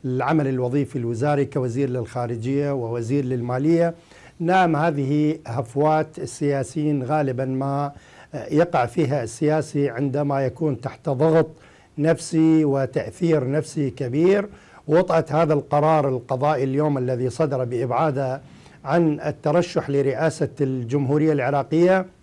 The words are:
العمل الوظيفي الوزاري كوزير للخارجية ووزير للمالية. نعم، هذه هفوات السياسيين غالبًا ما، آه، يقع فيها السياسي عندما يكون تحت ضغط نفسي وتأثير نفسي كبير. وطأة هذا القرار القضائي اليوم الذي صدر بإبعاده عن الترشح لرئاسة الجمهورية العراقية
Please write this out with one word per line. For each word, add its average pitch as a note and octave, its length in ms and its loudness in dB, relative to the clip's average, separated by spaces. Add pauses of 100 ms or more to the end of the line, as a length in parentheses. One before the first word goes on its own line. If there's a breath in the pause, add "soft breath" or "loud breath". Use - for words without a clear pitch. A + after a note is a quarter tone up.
العمل C3+ 420 0
الوظيفي C3 480 -2
الوزاري C3+ 500 0
كوزير C3 440 -2
للخارجية B2 800 -4
ووزير A#2+ 540 -2
للمالية. C3+ 680 0 (460 loud breath)
نعم، F3 360 2
هذه D3+ 640 0 (100)
هفوات D3+ 720 -2
السياسيين C#3+ 840 -2
غالبًا C3+ 420 -2
ما، C#3 460 -4 (440 loud breath)
آه، - 180 -8
يقع D3+ 320 2
فيها C#3 380 -2
السياسي D3 680 0
عندما C#3 560 -2
يكون C3 360 -2
تحت - 280 -8
ضغط D#3 400 2 (480 loud breath)
نفسي D#3+ 680 2
وتأثير C#3 840 0
نفسي D3+ 380 -2
كبير. E3 600 0 (380 loud breath)
وطأة E3 420 4
هذا D#3 240 2
القرار D3 560 2
القضائي C3 540 -2
اليوم C#3+ 340 0
الذي B2+ 320 -2
صدر C3 340 -2
بإبعاده B2+ 800 -2 (440 loud breath)
عن D3+ 400 2
الترشح C#3 640 0
لرئاسة C#3 600 0 (120)
الجمهورية C3+ 720 0
العراقية D3+ 720 2 (180)